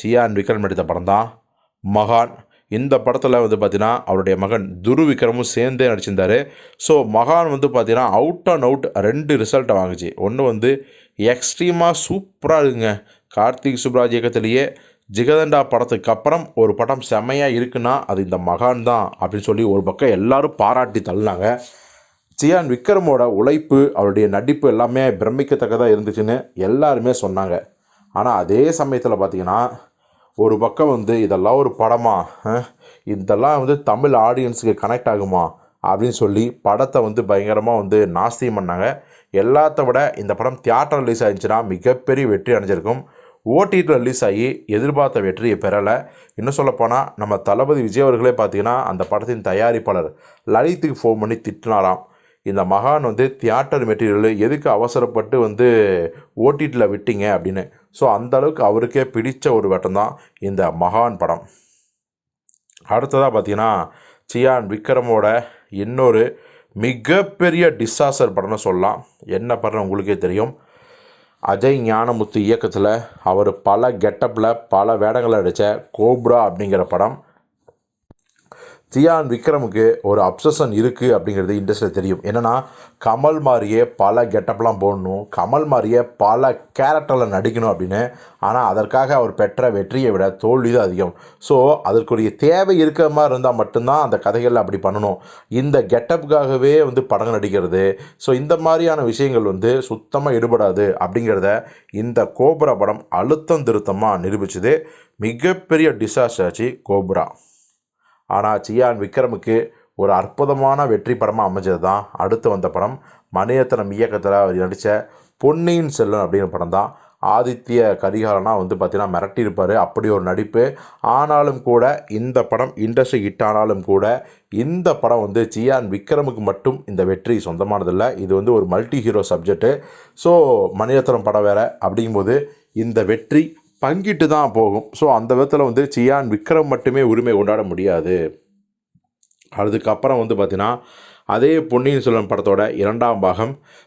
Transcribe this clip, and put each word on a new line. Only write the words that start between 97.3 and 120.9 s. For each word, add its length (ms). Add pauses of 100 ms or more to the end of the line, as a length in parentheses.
நடிக்கிறது, 680 (180)
so, 180
இந்த 220
மாதிரியான 440
விஷயங்கள் 420
வந்து 380
சுத்தமா 500
எடுபடாது 680
அப்படிங்கிறத 640 (280)
இந்த 320
கோப்ரா 540
படம் 320
அழுத்தம் 540
திருத்தமா 580
நிரூபிச்சது. 580 (360)
மிகப்பெரிய 720
டிசாஸ்டர் 560
ஆச்சு 440
கோப்ரா. 380 (960)
ஆனா, 320
சியான் 400
விக்ரமுக்கு 680 (280)
ஒரு 180
அற்புதமான 720
வெற்றி 280
படமா 360
அமைஞ்சது 300
தான் 340
அடுத்து 360
வந்த 200
படம். 300 (340)
மணிரத்னம் 580
இயக்கத்துல 400
அவர் 240
நடிச்ச 500 (320)
பொன்னியின் 520
செல்வன் 300
அப்படிங்கிற 280
படம் 220
தான். 260 (300)
ஆதித்ய 680
கரிகாலனா 720
வந்து 80
பார்த்தீங்கன்னா 260
மிரட்டியிருப்பாரு, 720
அப்படி 360
ஒரு 120
நடிப்பு. 560 (240)